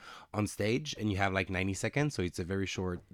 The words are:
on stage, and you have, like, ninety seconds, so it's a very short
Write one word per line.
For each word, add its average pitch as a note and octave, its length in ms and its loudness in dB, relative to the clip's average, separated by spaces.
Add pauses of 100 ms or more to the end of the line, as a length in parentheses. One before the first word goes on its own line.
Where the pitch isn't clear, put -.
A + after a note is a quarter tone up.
(340)
on G#2 120 2
stage, B2+ 540 0
and A2 100 2
you F#2 60 2
have, G2 160 4
like, F#2+ 160 2
ninety F#2+ 240 2
seconds, C#3 420 0
so - 80 0
it's F2 160 0
a F#2 60 -2
very F#2+ 220 0
short F2+ 340 -2 (140)